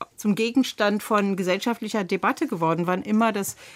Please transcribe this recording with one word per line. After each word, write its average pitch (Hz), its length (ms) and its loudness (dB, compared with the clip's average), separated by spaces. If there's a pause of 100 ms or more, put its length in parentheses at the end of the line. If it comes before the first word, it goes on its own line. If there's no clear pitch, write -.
(180)
zum 208 180 0
Gegenstand 220 640 0
von 202 360 2
gesellschaftlicher 202 640 -2
Debatte 190 440 0
geworden. 165 380 0
Wann 185 160 0
immer 214 300 2
das 202 240 -4 (200)